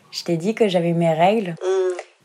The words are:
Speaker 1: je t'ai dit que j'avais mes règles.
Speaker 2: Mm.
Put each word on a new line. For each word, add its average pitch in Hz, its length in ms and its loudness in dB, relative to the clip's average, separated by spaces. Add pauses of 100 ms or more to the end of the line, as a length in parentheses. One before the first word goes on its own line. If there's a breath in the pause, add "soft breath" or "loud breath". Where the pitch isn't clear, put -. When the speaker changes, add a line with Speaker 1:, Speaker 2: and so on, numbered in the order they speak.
(100)
Speaker 1:
je - 140 -12
t'ai 170 120 -2
dit 190 180 -2
que 220 140 2
j'avais 170 240 0
mes 165 220 2
règles. 180 380 2
Speaker 2:
Mm. 185 400 -2 (320 loud breath)